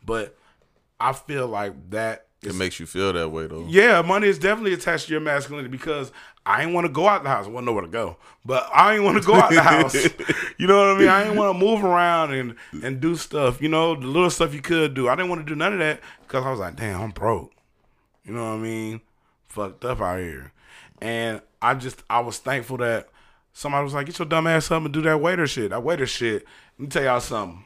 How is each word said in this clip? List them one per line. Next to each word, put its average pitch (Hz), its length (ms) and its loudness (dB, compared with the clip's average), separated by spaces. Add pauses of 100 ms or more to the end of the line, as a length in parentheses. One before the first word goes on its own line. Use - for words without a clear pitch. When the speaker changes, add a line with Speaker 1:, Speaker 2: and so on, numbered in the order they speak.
Speaker 1:
but 113 320 -6 (600)
I 127 140 8
feel 135 340 -4
like 101 440 -4
that 110 360 -4 (160)
Speaker 2:
It 104 60 -8
Speaker 1:
is 95 80 -6
Speaker 2:
makes 92 240 -2
you 82 60 -12
feel 95 260 0
that 85 180 0
way, 80 160 -6
though. 80 220 -12
Speaker 1:
Yeah, 190 340 6
money 196 240 0
is 180 140 2
definitely 202 320 -2
attached 170 340 -4
to 156 60 -6
your 151 80 -2
masculinity 143 500 -4
because 135 400 -8 (340)
I 107 200 2
ain't 170 80 -4
wanna 175 160 0
go 156 180 0
out 196 160 4
the 143 60 -6
house. 113 180 0
I 104 40 -12
wouldn't 123 160 -8
know 120 60 0
where 101 100 -2
to 85 60 -10
go, 92 280 -6 (280)
but 127 300 -2
I 190 200 8
ain't 208 100 0
wanna 196 160 4
go 190 140 4
out 226 160 8
the 160 120 6
house. 156 320 4
Speaker 2:
<laughs> 143 120 2 (520)
Speaker 1:
You 175 100 0
know 196 100 8
what 196 180 6
I - 20 0
mean? 196 100 8
I 196 160 6
ain't 214 120 -2
wanna 196 220 2
move 202 260 2
around 170 500 2
and, 123 200 -6 (300)
and 131 160 -6
do 165 160 0
stuff. 131 440 -2
You 151 80 -2
know, 160 280 2
the 131 100 -10
little 165 240 2
stuff 156 240 -2
you 147 60 -10
could 156 340 0
do. 127 140 0
I 127 80 4
didn't 180 140 -4
wanna 165 140 -6
do 151 120 -8
none 196 160 0
of 196 80 -4
that 151 200 -2 (280)
'cause 131 180 -4
I 135 40 -4
was 127 100 -4
like, 87 160 -8
"Damn, 98 240 -6
I'm 107 100 -8
broke." 98 420 -4 (720)
You - 80 -14
know 117 120 -6
what 110 120 -6
I - 20 -8
mean? 113 420 -8 (480)
Fucked 98 360 -10
up 120 160 -6
out 90 200 -2
here. 71 320 -12 (480)
And 113 420 -6 (180)
I 120 140 2
just, 127 340 -10
I 120 120 2
was 117 180 -8
thankful 131 400 -6
that 117 300 -2 (440)
somebody 143 320 -4
was 139 100 -8
like, 143 120 -4
"Get 170 140 -14
your 165 60 -4
dumb 160 200 0
ass 160 240 0
up 165 140 0
and 147 100 -6
do 156 80 -2
that 156 180 2
waiter 170 280 0
shit." 110 220 -4
That 113 120 -6
waiter 139 240 -2
shit. 113 380 -4 (340)
Let - 20 -14
me 143 80 -10
tell 147 160 -2
y'all 123 160 2
something. 98 460 -8